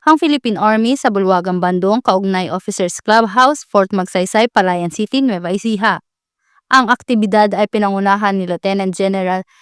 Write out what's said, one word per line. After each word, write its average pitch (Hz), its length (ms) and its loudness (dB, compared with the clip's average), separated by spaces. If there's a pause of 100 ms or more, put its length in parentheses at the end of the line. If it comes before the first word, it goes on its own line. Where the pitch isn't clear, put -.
ang 311 160 2
Philippine 285 400 -2
Army 220 320 2
sa 277 160 0
Bulwagang 185 480 0
Bandong, 185 480 0
Kaugnay 190 480 -2
Officers 202 480 -6
Clubhouse, 226 640 2
Fort 196 240 0
Magsaysay, 190 640 0
Palayan 180 400 0
City, 262 320 -2
Nueva 175 240 -4
Ecija. 202 560 -2 (640)
Ang 247 240 4
aktibidad 214 640 2
ay 208 80 2
pinangunahan 196 720 0
ni 185 80 -4
Lieutenant 190 480 -2
General 190 480 -2 (200)